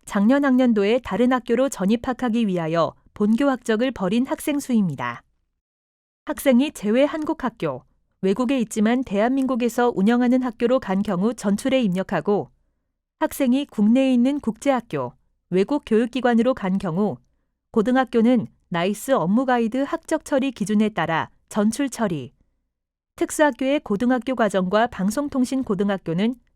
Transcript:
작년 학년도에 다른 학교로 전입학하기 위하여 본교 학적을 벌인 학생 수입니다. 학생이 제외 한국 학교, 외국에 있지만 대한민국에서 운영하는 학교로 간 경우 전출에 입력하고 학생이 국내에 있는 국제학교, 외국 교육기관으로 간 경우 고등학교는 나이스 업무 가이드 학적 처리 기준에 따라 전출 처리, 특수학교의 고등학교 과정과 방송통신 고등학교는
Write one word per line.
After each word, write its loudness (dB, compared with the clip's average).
작년 2
학년도에 4
다른 0
학교로 0
전입학하기 -2
위하여 0
본교 2
학적을 0
벌인 0
학생 -4
수입니다. -2
학생이 2
제외 0
한국 -4
학교, -6
외국에 0
있지만 0
대한민국에서 0
운영하는 2
학교로 0
간 -2
경우 -2
전출에 0
입력하고 -2
학생이 0
국내에 2
있는 2
국제학교, -4
외국 0
교육기관으로 2
간 -4
경우 -2
고등학교는 2
나이스 -4
업무 2
가이드 0
학적 -4
처리 -2
기준에 0
따라 -4
전출 -2
처리, -6
특수학교의 0
고등학교 -2
과정과 0
방송통신 -2
고등학교는 -2